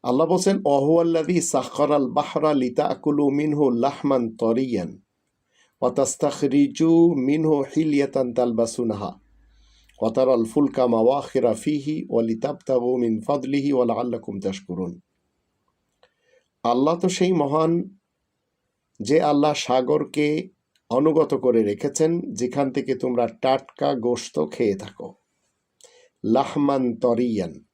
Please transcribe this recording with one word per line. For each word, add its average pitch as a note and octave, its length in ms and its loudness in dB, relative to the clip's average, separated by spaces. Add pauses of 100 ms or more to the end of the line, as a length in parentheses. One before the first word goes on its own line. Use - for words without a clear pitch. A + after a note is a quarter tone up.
আল্লাহ C3+ 240 2
বলছেন, G3 380 2
"ওয়াহুয়াল্লাযী D#3+ 760 2
সাখখারাল C#3 720 0
বাহরা D3+ 420 0
লিতাকুলু C#3+ 760 0
মিনহু D3 400 0
লাহমান A#2+ 680 0
তরিয়ান A2+ 640 -2 (800)
ওয়া B2 120 0
তাস্তাখরিজু C#3+ 1200 2
মিনহু C#3+ 500 0 (120)
হিলিয়াতান C#3 580 0
তালবাসুনাহা A2+ 840 -2 (840)
ওয়া A2+ 120 0
তারাল B2+ 300 2
ফুলকা B2+ 440 0
মাওয়াখিরা A#2 680 2
ফীহি D3+ 560 -4
ওয়া A#2 140 0
লিতাবতাগু B2 760 -2
মিন A2+ 240 -2
ফাদলিহি C#3 520 -2
ওয়া B2 120 2
লাআল্লাকুম A2+ 540 -4
তাশকুরুন।" F#2 600 -8 (1600)
আল্লাহ C3+ 360 2
তো F#3 100 0
সেই F#3 240 0
মহান D#3+ 640 0 (1000)
যে C3+ 220 2
আল্লাহ D3 320 2
সাগরকে D3 960 -2 (400)
অনুগত D3+ 440 2
করে B2 300 2
রেখেছেন, D#3 680 -2
যেখান B2+ 380 -2
থেকে C3+ 240 -4
তোমরা B2 320 -2
টাটকা C3+ 680 -2
গোশত A#2+ 460 -4 (120)
খেয়ে G#2 240 0
থাকো, - 380 -16 (1080)
লাহমান C3 720 0
তরিয়ান। A2+ 800 -2